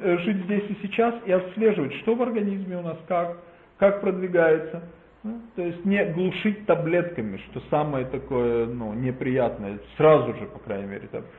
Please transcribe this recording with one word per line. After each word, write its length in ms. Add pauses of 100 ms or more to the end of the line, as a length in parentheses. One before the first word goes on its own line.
э, 180
жить 260
здесь 240
и 140
сейчас 320 (120)
и 60
отслеживать, 640
что 200
в 80
организме 560
у 40
нас, 140 (120)
как, 300 (400)
как 220
продвигается. 840 (420)
Ну, 160 (160)
то 60
есть 220
не 200
глушить 600
таблетками, 720 (120)
что 180
самое 380
такое, 600
ну, 280
неприятное, 880 (160)
сразу 380
же, 120
по 140
крайней 260
мере, 240
там. 140 (140)